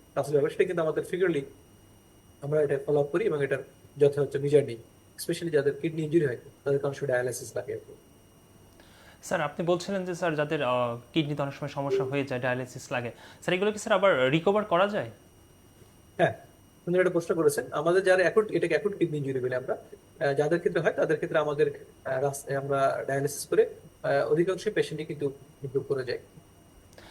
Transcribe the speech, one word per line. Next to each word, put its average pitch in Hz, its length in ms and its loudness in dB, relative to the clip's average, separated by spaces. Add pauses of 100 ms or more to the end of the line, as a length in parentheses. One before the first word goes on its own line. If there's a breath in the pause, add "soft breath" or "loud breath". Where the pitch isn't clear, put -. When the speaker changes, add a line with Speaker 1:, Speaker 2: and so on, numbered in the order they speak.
(160)
Speaker 1:
রাসেল 143 180 -2
ভাইপার, 147 160 2
সেটা - 140 0
কিন্তু 175 200 0
আমাদের 156 200 0
ফ্রিকোয়েন্টলি 175 420 0 (960)
আমরা 151 200 2
এটা 143 240 2
ফলো 147 140 2
আপ 143 60 2
করি 175 200 -2
এবং 151 180 0
এটার 139 200 -2 (340)
যথাযথ 143 380 2
মেজার 143 280 4
নিই। 117 140 -8 (400)
Especially 170 320 -6
যাদের 143 320 2
কিডনি 160 200 -4
ইনজুরি 151 240 2
হয়, 120 120 -4 (260)
তাদের 139 200 0
অনেক 139 140 -4
সময় 139 140 -4
ডায়ালাইসিস 123 440 -2
লাগে 107 180 -6
আর 90 140 -8
কি। - 60 -20 (1300 loud breath)
Speaker 2:
স্যার, 180 180 -2
আপনি 151 240 -4
বলছিলেন 180 400 -2
যে 180 100 -6
স্যার 170 200 -2
যাদের, 147 280 -2
আহ, 123 340 0 (160)
কিডনিতে 147 280 0
অনেক 139 120 -4
সময় 143 180 -8
সমস্যা 135 320 -2
হয়ে 135 200 -2
যায়, 131 180 -6
ডায়ালাইসিস 127 500 -6
লাগে, 120 200 -4 (300 loud breath)
স্যার 175 140 -2
এগুলো 196 160 0
কি 208 80 -8
স্যার 220 160 0
আবার 160 360 4
রিকভার 196 320 2
করা 190 240 2
যায়? 151 240 -6 (1080)
Speaker 1:
হ্যাঁ, - 160 4 (520)
সুন্দর 180 140 2
একটা 180 120 4
প্রশ্ন 170 240 0
করেছেন। 160 360 2
আমাদের 170 320 2
যারা 185 180 6
অ্যাকুট, 208 300 2
এটাকে 165 220 0
অ্যাকুট 196 240 -2
কিডনি 151 200 0
ইনজুরি 135 220 -4
বলি 123 160 -2
আমরা, 127 180 -4
আহ, - 600 -6
যাদের 151 260 2
ক্ষেত্রে - 220 4
হয় 170 120 2
তাদের 156 220 0
ক্ষেত্রে 160 240 0
আমাদের, 147 460 0 (200)
আহ, 131 160 -2
রাস-, 139 340 -2
আমরা 139 520 0
ডায়ালাইসিস 139 400 -2
করে, 208 220 4 (340)
আহ, 139 280 0
অধিকাংশ 175 440 0
পেশেন্টই 156 300 -2
কিন্তু 143 260 -4 (320)
ইমপ্রুভ 131 240 -4
করে 135 160 -2
যায়। - 160 -6 (920 loud breath)